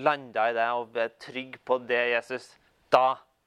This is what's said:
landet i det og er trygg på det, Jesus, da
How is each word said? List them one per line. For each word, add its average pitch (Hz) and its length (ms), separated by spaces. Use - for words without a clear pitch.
landet 135 340
i 117 160
det 113 120
og 117 200
er 113 220
trygg 131 480
på 127 100
det, 120 140
Jesus, 117 340
da 131 240